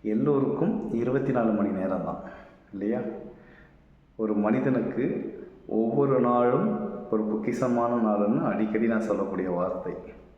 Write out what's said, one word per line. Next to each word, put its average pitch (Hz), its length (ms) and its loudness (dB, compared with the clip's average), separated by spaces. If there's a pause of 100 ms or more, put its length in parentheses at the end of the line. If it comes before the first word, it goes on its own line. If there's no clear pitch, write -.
எல்லோருக்கும் 135 920 0
இருபத்தி 131 380 0
நாலு 113 200 2
மணி 101 180 2
நேரம் 92 360 -2
தான், - 120 -6 (540)
இல்லையா? 104 280 -2 (1160)
ஒரு 107 180 -2
மனிதனுக்கு 120 720 2 (640)
ஒவ்வொரு 127 520 2
நாளும் 123 600 4 (320)
ஒரு 107 120 0
பொக்கிஷமான 120 720 0 (120)
நாளுன்னு 104 380 2
அடிக்கடி 110 440 0
நான் 110 140 2
சொல்லக்கூடிய 92 480 -2
வார்த்தை. 90 440 -2 (440)